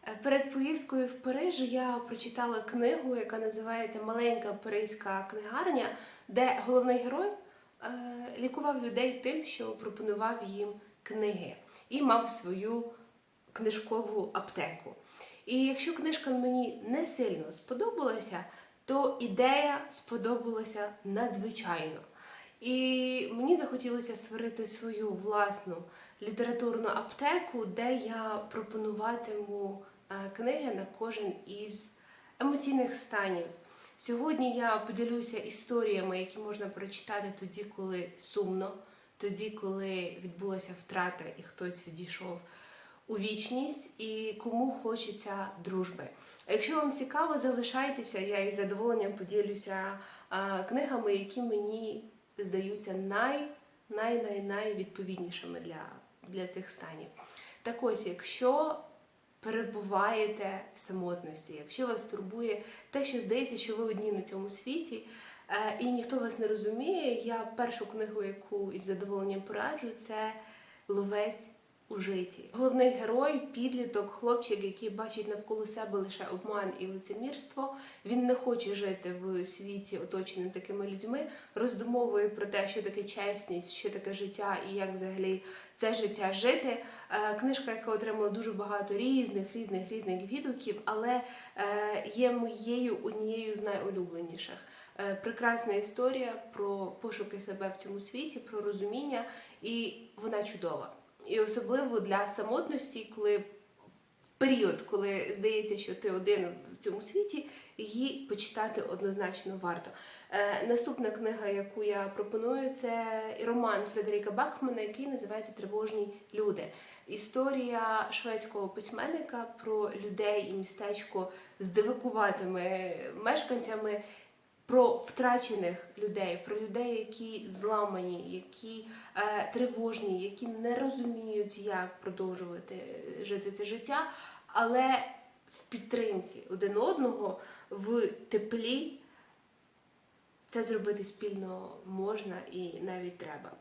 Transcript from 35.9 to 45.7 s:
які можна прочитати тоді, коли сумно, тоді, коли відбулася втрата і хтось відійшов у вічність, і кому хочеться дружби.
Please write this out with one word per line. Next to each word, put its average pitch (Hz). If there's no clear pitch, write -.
які 185
можна 208
прочитати 196
тоді, 196
коли 190
сумно, 190
тоді, 202
коли 190
відбулася 185
втрата 180
і 175
хтось -
відійшов 175
у 220
вічність, 220
і 220
кому 240
хочеться 202
дружби. 185